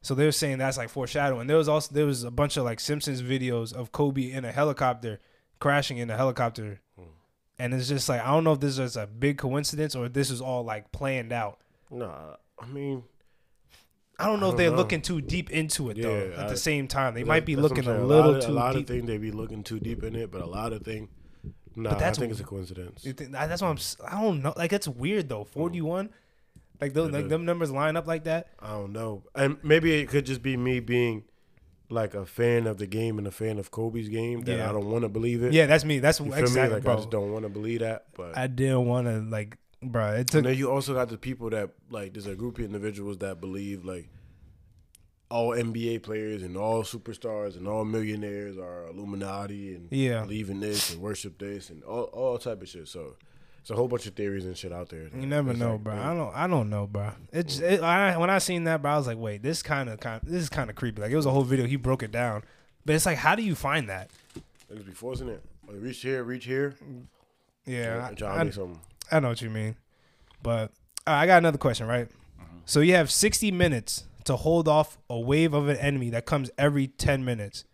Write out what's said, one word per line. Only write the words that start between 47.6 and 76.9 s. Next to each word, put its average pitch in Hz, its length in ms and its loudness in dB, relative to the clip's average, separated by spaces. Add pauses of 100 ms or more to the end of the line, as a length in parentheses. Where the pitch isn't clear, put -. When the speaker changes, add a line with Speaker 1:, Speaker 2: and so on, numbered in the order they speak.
Speaker 2:
all 107 160 -2
millionaires 104 760 -4
are 87 300 -12
Illuminati 98 840 -8
and 85 160 -16
Speaker 1:
Yeah. 127 320 0
Speaker 2:
believe 104 280 -6
in 98 100 -6
this 104 320 -2
and 82 80 -12
worship 98 380 -8
this 101 320 -12
and 80 140 -18
all, 117 200 -6
all 123 340 -2
type 110 240 -8
of 92 60 -16
shit. 80 200 -16
So 76 280 -14 (440)
it's - 100 -16
a 110 40 -6
whole 123 140 2
bunch 120 180 -2
of 98 80 -12
theories 98 300 -2
and 92 120 -8
shit 90 160 -10
out 87 180 -10
there. 80 180 -12 (100)
Speaker 1:
You 131 80 -6
never 143 260 2
Speaker 2:
It's 120 60 -2
Speaker 1:
know, 120 140 0
Speaker 2:
like, 107 120 -4
Speaker 1:
bro. 107 120 -4
Speaker 2:
man. 117 100 -4
Speaker 1:
I 165 80 -2
don't, 139 220 -4
I 156 100 0
don't 131 240 2
know, 101 160 0
bro. 101 260 -4 (200)
It's, 151 260 -2
Speaker 2:
Mm. 151 40 -2 (100)
Speaker 1:
it, 180 100 4
I, 180 360 4
when 170 120 4
I 196 80 6
seen 175 260 0
that, 160 180 2
bro, 143 100 2
I 151 60 4
was 139 80 0
like, 117 120 -2
"Wait, 107 240 -4
this 156 200 -2
kinda, 131 340 -2
kinda, 113 260 -8
this 170 200 -2
is 147 80 -4
kinda 120 240 -4
creepy." 107 260 -4
Like, 107 100 -2
it 139 60 4
was 151 100 4
a 135 40 6
whole 139 120 6
video. 131 240 4
He 135 100 0
broke 131 260 0
it 107 100 -8
down, 117 300 -2 (420)
but 156 100 4
it's 160 120 4
like, 170 120 2
how 160 160 6
do 226 80 -2
you 196 120 0
find 139 340 -2
that? 95 220 -8 (600)
Speaker 2:
Niggas 107 160 -16
be 95 60 -16
forcing 123 380 -8
it. 80 120 -12 (240)
Like, 104 140 -14
reach 131 220 -10
here, 131 200 -2
reach 120 220 -8
here. 135 300 -2 (920)
Speaker 1:
Yeah, 120 420 -4
Speaker 2:
And 104 100 -12
try 101 160 -4
to 165 60 0
Speaker 1:
I, 165 40 2
Speaker 2:
make 147 80 -2
something. 90 260 -10 (320)
Speaker 1:
I 160 100 4
know 131 100 0
what 113 120 -4
you 113 80 -6
mean, 110 260 -6 (680)
but, 113 280 0 (360)
uh, 156 60 2
I 151 140 4
got 180 120 10
another 160 200 6
question, 120 280 2
right? 120 220 0
Speaker 2:
Mm-hmm. - 580 -20
Speaker 1:
So 147 140 4
you 175 140 10
have 160 160 6
sixty 214 400 4
minutes 175 540 2 (200)
to 131 120 0
hold 160 320 4
off 151 280 4 (140)
a 117 100 -2
wave 147 320 4
of 147 160 2
an 143 80 2
enemy 139 340 0
that 117 160 -2
comes 139 320 0
every 143 280 4
ten 135 380 0